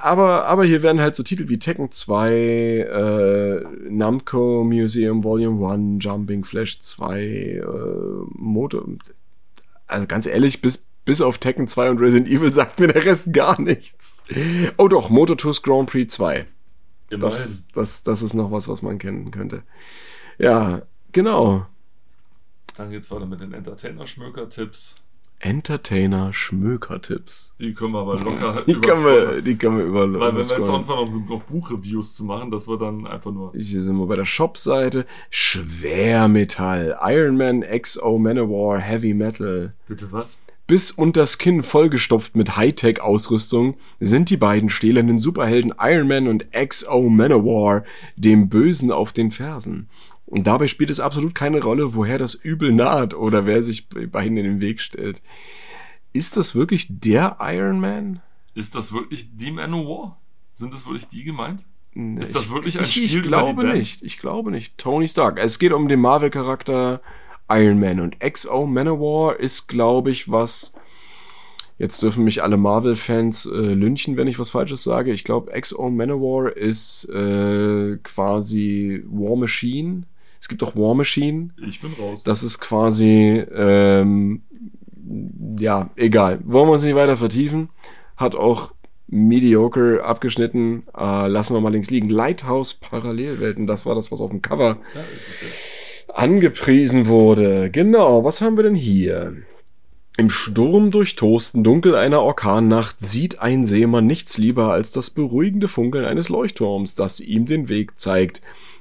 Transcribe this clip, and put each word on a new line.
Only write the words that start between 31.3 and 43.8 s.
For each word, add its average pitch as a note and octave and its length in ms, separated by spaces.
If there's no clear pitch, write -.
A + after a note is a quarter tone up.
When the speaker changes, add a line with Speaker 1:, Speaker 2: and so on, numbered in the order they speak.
Speaker 2:
Buchreviews A2 720
zu G#2+ 80
machen, A2+ 260
das G#2 180
wird A2 140
dann G#2+ 240
einfach G#2 260
nur F#2+ 220
Speaker 1:
Hier G2+ 280
sind F#2+ 140
wir F#2+ 100
bei G2 100
der G2 80
Shop-Seite. C3+ 800
Schwermetall. F#2 1700
Iron C3+ 340
Man, B2+ 260
X - 380
O, A2+ 180
Manowar, G#2+ 600
Heavy A2 340
Metal. G2+ 600
Speaker 2:
Bitte G2+ 240
was? A2+ 260
Speaker 1:
Bis F#3 260
unters D#3 460
Kinn F3 260
vollgestopft C#3 720
mit G2+ 200
Hightech-Ausrüstung A2+ 1160